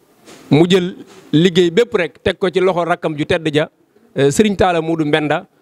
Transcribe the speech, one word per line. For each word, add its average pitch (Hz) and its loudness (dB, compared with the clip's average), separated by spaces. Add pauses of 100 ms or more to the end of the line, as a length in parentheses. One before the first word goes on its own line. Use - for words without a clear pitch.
(520)
mu 151 6
jël 185 0 (360)
liggéey 170 2
bépp 233 0
rek 175 -4
teg 190 -4
ko 190 -2
ci 185 -2
loxo 180 0
rakkam 165 -4
ju 147 -6
tedd 165 -2
ja, 151 -2 (480)
euh, 135 2
Serigne 208 2
Talla 175 0
Modou 160 -4
Mbenda, 151 -2 (160)